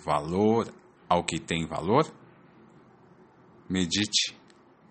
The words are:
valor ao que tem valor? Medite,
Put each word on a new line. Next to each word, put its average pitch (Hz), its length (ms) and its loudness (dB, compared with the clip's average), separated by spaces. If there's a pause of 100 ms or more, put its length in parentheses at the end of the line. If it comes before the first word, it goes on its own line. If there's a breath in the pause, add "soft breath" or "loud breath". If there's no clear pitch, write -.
valor 90 680 0 (360)
ao 87 160 2
que 82 120 -4
tem 82 280 -4
valor? 85 440 0 (1600)
Medite, 92 680 -2 (540)